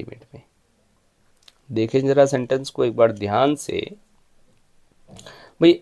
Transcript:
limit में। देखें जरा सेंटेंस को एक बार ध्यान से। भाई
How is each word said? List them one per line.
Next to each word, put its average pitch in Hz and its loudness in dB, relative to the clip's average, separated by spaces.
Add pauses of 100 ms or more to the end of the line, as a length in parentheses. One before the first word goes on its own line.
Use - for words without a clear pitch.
limit - -20
में। - -20 (1300)
देखें 117 0
जरा 139 4
सेंटेंस 135 -4
को 131 -2
एक 113 -2
बार 113 4
ध्यान 104 0
से। - -8 (1700)
भाई 170 6